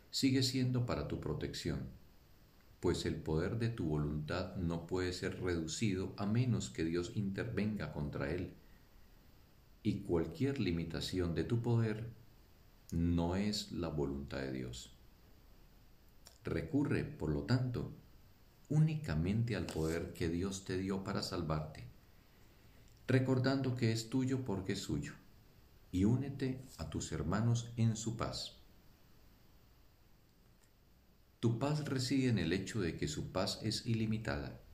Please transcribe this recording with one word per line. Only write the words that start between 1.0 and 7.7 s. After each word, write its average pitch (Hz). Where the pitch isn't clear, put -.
tu 78
protección, 73
pues 87
el 78
poder 80
de 113
tu 117
voluntad 76
no 85
puede 92
ser -
reducido 92
a 104
menos 113
que 82
Dios 85
intervenga 98